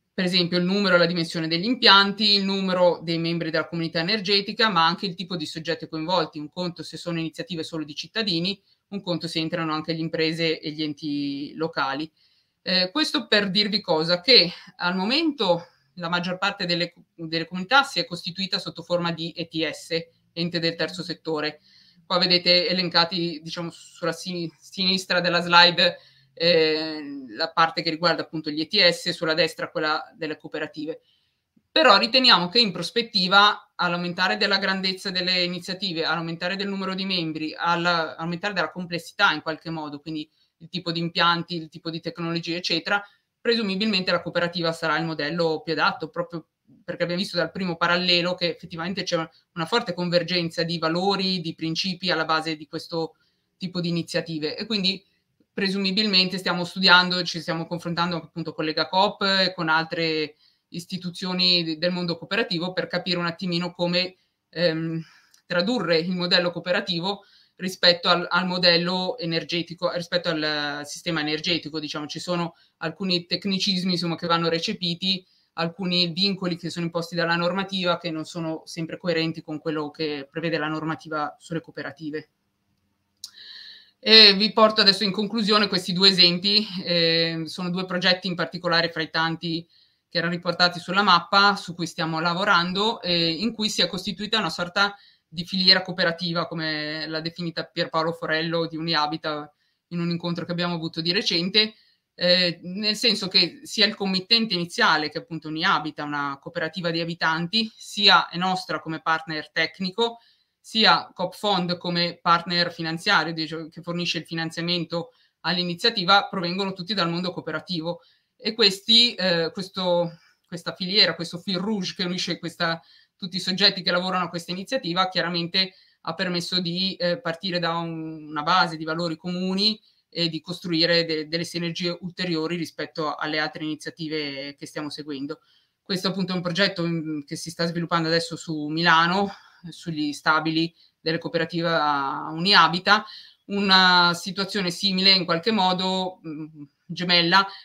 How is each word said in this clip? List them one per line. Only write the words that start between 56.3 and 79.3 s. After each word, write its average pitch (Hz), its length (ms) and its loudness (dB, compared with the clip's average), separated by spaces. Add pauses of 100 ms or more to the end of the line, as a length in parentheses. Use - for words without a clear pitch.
stiamo 180 260 0
studiando, 180 600 4
ci 175 180 -6
stiamo 165 260 -4
confrontando 170 480 -4
appunto 160 380 -8
con 156 120 -4
Legacoop 185 580 0
e 190 300 2
con 165 140 -4
altre 160 680 0 (340)
istituzioni 180 920 -2
de-, 160 140 -4
del 175 140 0
mondo 175 260 -2
cooperativo 185 540 -2
per 165 160 -4
capire 175 300 -2
un 175 80 -2
attimino 175 480 -4
come, 175 420 -2 (340)
ehm, 165 540 0 (420)
tradurre 175 540 0
il 175 120 -2
modello 180 400 2
cooperativo 180 760 -4 (320)
rispetto 180 520 2
al, 175 200 2
al 180 180 2
modello 180 720 2
energetico, 165 760 -4
rispetto 175 340 -4
al 151 560 -2
sistema 160 380 -4
energetico, 151 580 -2
diciamo. 151 260 -8
Ci 156 140 -10
sono 170 360 -4 (240)
alcuni 175 460 -2
tecnicismi, 190 680 -2
insomma, 170 240 -2
che 175 100 -6
vanno 170 220 2
recepiti, 175 760 -2 (280)
alcuni 175 540 0
vincoli 180 500 -2
che 170 120 -6
sono 170 140 -4
imposti 170 320 -4
dalla 170 220 0
normativa 175 600 0
che 170 140 -6
non 156 140 -6
sono 160 400 -6
sempre 165 320 -8
coerenti 165 440 -2